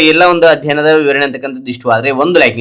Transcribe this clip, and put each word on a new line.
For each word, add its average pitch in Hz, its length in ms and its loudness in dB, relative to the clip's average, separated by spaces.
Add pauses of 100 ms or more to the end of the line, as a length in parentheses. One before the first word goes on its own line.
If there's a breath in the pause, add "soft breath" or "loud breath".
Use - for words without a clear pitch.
ಎಲ್ಲ 160 160 2
ಒಂದು 170 240 4
ಅಧ್ಯಯನದ 147 380 0
ವಿವರಣೆ 143 400 0
ಅಂತಕ್ಕಂಥದ್ದು 131 460 -10
ಇಷ್ಟು 120 180 -6
ಆದ್ರೆ 117 220 0
ಒಂದು 160 280 0
ಲೈಕ್, 117 220 0